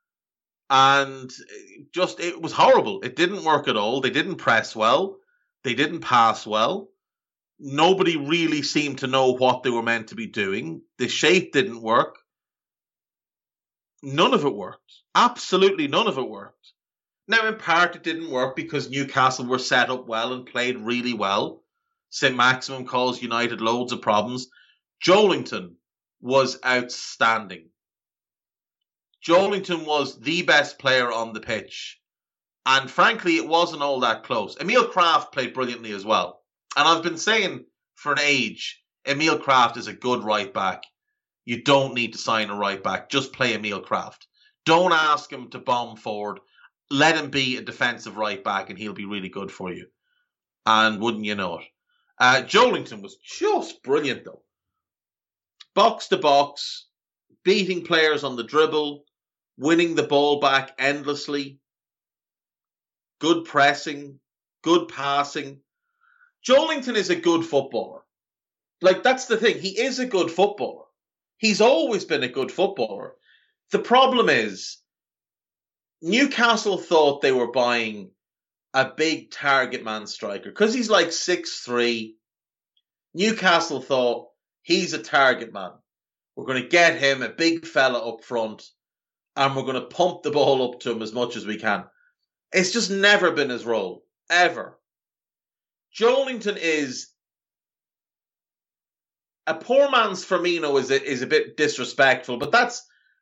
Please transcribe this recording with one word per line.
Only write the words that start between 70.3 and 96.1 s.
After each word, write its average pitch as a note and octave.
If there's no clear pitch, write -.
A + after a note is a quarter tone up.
footballer. F#3+
He's G#3
always B3
been C3+
a A#2+
good C3
footballer. A2+
The G3+
problem B3
is, G#2+
Newcastle A3
thought D3+
they C3+
were A#2+
buying A2+
a C3
big D#3
target B2+
man G#2+
striker G2+
'cause A3
he's, A#3
like, G3
six -
three. A#2+
Newcastle E3+
thought, B2
"He's F3
a -
target C3+
man. F#2
We're -
gonna B2+
get E3+
him, C3+
a A2
big E3
fella A#2+
up -
front, A2
and C#3
we're C3
gonna B2+
pump F3+
the C#3+
ball C3+
up -
to B2+
him A2
as G#2+
much A#2+
as G2
we G#2+
can." G2+
It's F#3
just G3
never G3
been C3+
his A2+
role, G2+
ever. E3
Joelinton A#3+